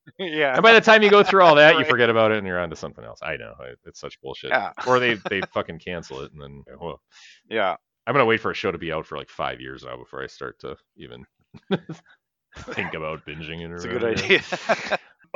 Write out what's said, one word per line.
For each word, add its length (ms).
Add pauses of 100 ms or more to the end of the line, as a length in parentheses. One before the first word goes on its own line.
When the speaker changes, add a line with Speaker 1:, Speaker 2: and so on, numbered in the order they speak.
Speaker 1:
<laughs> 140
Yeah. 360
Speaker 2:
And 80
by 100
the 80
time 220
you 80
go 120
through 200
all 140
that, 180
you 40
Speaker 1:
<laughs> 20
Right. 80
Speaker 2:
forget 220
about 220
it, 60
and 80
you're 120
on 120
to 60
something 280
else. 180
I 140
know. 240
I, 120 (120)
it's 160
such 200
bullshit. 300
Speaker 1:
Yeah. 220 (140)
Speaker 2:
Or 120
they, 160
Speaker 1:
<laughs> 140
Speaker 2:
they 120 (120)
fucking 280
cancel 400
it, 120
and 80
then, 240 (160)
well. 200 (500)
Speaker 1:
Yeah. 260 (300)
Speaker 2:
I'm 80
gonna 100
wait 160
for 100
a 40
show 180
to 60
be 140
out 140
for, 120
like, 100
five 320
years 240
now 140
before 240
I 40
start 340
to 160 (200)
even 300 (440)
<laughs> 60 (800)
think 380
about 320
binging 340
it 100
or 60
Speaker 1:
It's 80
a 40
good 140
Speaker 2:
whatever. 220
Speaker 1:
idea. 800
<laughs> 60 (280)